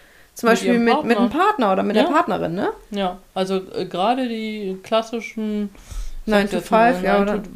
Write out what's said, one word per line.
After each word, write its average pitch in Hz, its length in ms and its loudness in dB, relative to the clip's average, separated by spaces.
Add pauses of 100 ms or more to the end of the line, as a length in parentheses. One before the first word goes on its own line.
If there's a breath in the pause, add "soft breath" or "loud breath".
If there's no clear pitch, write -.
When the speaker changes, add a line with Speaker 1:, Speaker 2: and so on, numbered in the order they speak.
(340 soft breath)
Speaker 1:
zum - 140 -6
Speaker 2:
Mit 226 40 6
Speaker 1:
Beispiel 226 220 2
Speaker 2:
ihrem 233 100 2
Speaker 1:
mit, 254 200 2
mit 226 140 2
einem 240 100 4
Speaker 2:
Partner. 269 180 -2
Speaker 1:
Partner 277 260 2
oder 196 100 0
mit 208 140 -2
Speaker 2:
Ja. 220 80 6
Speaker 1:
der 339 60 2
Partnerin, 175 440 0
ne? 240 140 -4 (240)
Speaker 2:
Ja, 196 260 -4 (160)
also, 190 220 -2 (180)
äh, 180 120 -4
gerade 233 420 -2
die 214 560 -6
klassischen, 220 880 -4 (540 loud breath)
ich 214 80 -2
Speaker 1:
Nine 202 100 6
Speaker 2:
sag 202 80 -2
Speaker 1:
to 185 80 -2
Speaker 2:
jetzt 180 120 -6
mal, 233 240 6
Speaker 1:
five, 180 100 -4
ja, 202 140 4
Speaker 2:
Nine 202 140 2
Speaker 1:
oder? 208 100 -2
Speaker 2:
to - 140 -12